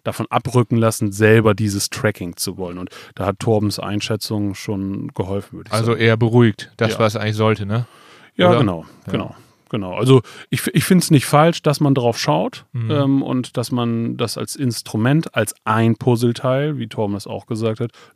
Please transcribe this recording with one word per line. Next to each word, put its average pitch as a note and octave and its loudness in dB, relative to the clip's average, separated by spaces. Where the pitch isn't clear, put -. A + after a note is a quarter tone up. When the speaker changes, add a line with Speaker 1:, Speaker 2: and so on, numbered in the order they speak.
Speaker 1:
davon A2+ -6
abrücken B2 0
lassen, A2+ 0
selber G#2+ 4
dieses G2+ -2
Tracking F#2+ -4
zu F#2 -8
wollen. F2+ -8
Und F#2 -10
da F#2 -6
hat G2 -2
Torbens G#2 0
Einschätzung G#2 -6
schon G2 -8
geholfen, G2 -6
würde F#2+ -18
ich - -8
Speaker 2:
Also A2+ 0
Speaker 1:
sagen. A2+ -2
Speaker 2:
eher A2+ 4
beruhigt, A2+ 2
das, A2 0
Speaker 1:
Ja. G#2+ -2
Speaker 2:
was A2 2
eigentlich G#2+ -4
sollte, G#2+ 0
ne? A2+ -2
Speaker 1:
Ja, F3+ 4
Speaker 2:
Oder? A#2+ 6
Speaker 1:
genau, F2+ 0
Speaker 2:
Ja. F#2+ -8
Speaker 1:
genau, E2+ -6
genau. F#2+ -6
Also B2 6
ich C3 -2
f-, - -6
ich D3+ 2
find's F3+ 4
nicht C#3 6
falsch, D#3+ 4
dass D3 0
man C#3 2
drauf A#2+ 0
schaut, E3+ -2
Speaker 2:
Mhm. A#2 -4
Speaker 1:
ähm, C#3 2
und B2+ -6
dass A#2+ -4
man A#2 -2
das A#2 -4
als - -8
Instrument, B2+ -2
als A2 -2
ein A2+ 4
Puzzleteil, B2+ 0
wie A2+ -8
Torben G#2 -4
das G2 -8
auch G2+ -10
gesagt A2 -4
hat, A#2+ -6